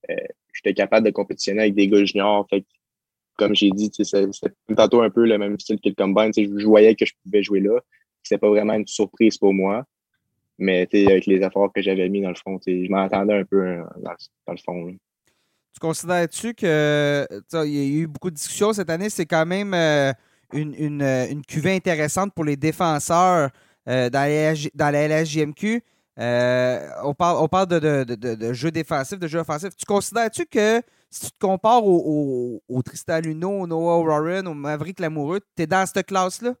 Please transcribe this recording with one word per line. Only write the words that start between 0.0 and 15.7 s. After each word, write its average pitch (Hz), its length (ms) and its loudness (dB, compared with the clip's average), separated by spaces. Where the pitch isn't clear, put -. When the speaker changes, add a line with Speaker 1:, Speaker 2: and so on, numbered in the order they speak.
Speaker 1:
euh, - 40 -4
j'étais 101 200 -2
capable 110 320 2
de 107 60 4
compétitionner 101 520 -4
avec 101 120 2
des 101 120 4
gars 101 180 6
juniors. 101 440 0
Fait 98 120 0
que, - 60 -20
comme 104 160 2
j'ai 101 180 4
dit, 104 200 -2
tu 101 140 -2
sais, 98 260 2
c'est, - 180 -8
c'est 107 80 -2
tantôt 110 260 6
un 110 80 4
peu 117 160 4
le 110 120 4
même 101 220 -4
style 107 220 -6
que 104 80 0
le 95 60 -4
combine. 101 360 2
Tu 107 140 2
sais, 101 40 -6
je, 101 100 -6
je 104 60 -4
voyais 107 300 8
que 110 100 2
je - 80 -6
pouvais 104 200 0
jouer 202 160 -2
là. 233 200 2
C'est 104 140 -2
pas 107 120 2
vraiment 104 240 2
une 107 140 -4
surprise 107 500 0
pour 98 160 4
moi. 98 300 0
Mais, 92 300 0
tu 101 160 4
sais, 98 80 6
avec 92 140 4
les 95 160 4
efforts 98 320 0
que 101 80 -2
j'avais 95 260 0
mis, 98 140 -2
dans 95 80 -4
le 87 60 -6
fond, 95 220 -10
tu 92 140 -6
sais, 90 140 -2
je 92 40 -8
m'attendais 98 440 0
un 98 100 0
peu, 95 240 0
euh, 85 160 -6
dans, 87 180 -12
dans 87 60 -10
le 85 100 -10
fond, 87 220 -10
là. 92 80 -14